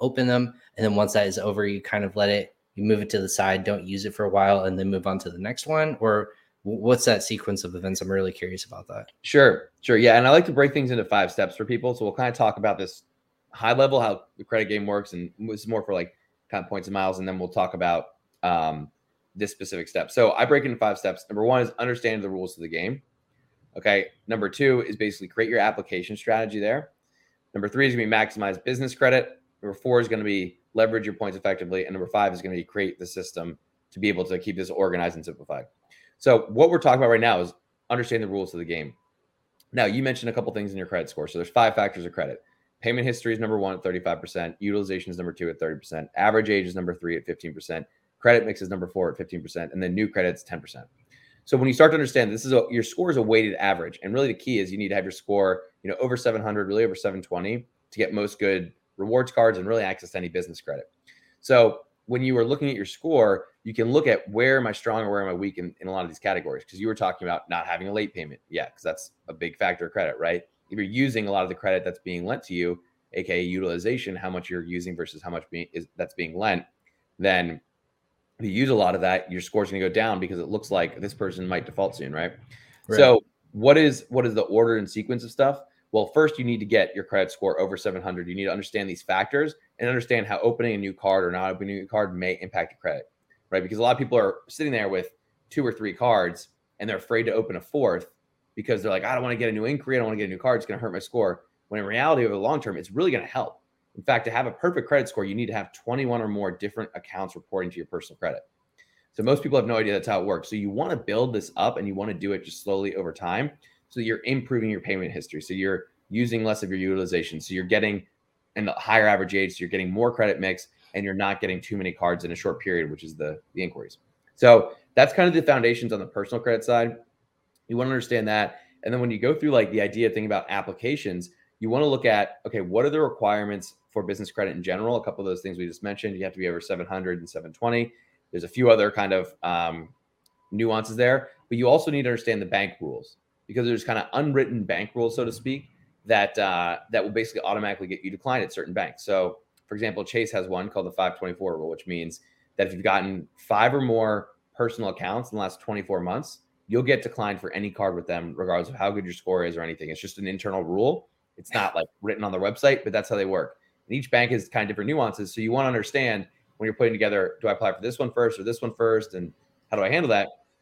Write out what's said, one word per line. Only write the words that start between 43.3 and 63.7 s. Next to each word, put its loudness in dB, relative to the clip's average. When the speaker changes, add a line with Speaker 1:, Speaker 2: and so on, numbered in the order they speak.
Speaker 2:
is -2
number 0
one -2
at -10
thirty-five -2
percent. -8
Utilization -4
is -10
number -6
two -6
at -10
thirty -4
percent. -10
Average 4
age 2
is -8
number -4
three -6
at -10
fifteen -8
percent. -10
Credit 4
mix -6
is -8
number -6
four -2
at -10
fifteen -10
percent. -10
And -6
then -2
new 0
credit's -2
ten -12
percent. -20
So 2
when 2
you 0
start 10
to 4
understand, 2
this -8
is 0
a, 6
your 0
score -2
is 2
a 4
weighted 4
average. -2
And -6
really 2
the -2
key -2
is -4
you -6
need -4
to -4
have 0
your -8
score, 0
you -8
know, -6
over -2
seven 0
hundred, -2
really 4
over 0
seven -4
twenty -6
to -10
get 0
most -4
good 0
rewards 0
cards 4
and -6
really 0
access -6
to -6
any -6
business -6
credit. -10
So 6
when -2
you 2
are 4
looking 0
at -4
your -6
score, 4
you -10